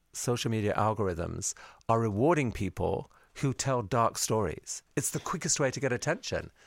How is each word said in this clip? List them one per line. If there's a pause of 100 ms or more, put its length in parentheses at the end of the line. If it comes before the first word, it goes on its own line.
(120)
social
media
algorithms (340)
are
rewarding
people (260)
who
tell
dark
stories. (120)
It's
the
quickest
way
to
get
attention, (160)